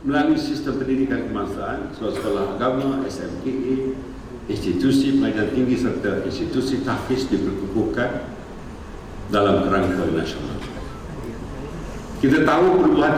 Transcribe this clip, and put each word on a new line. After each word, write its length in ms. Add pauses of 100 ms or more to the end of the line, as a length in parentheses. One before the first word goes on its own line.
melalui 400
sistem 400
pendidikan 480
kebangsaan, 640
sekolah-sekolah 640
agama, 480
S 160
M 120 (120)
K 80
A, 220 (720)
institusi 720
pengajian 320
tinggi 240
serta 480
institusi 560
tahfiz 480
diperkukuhkan 1040 (960)
dalam 400
kerangka 400
nasional. 480 (1600)
Kita 240
tahu 400
perubahan 360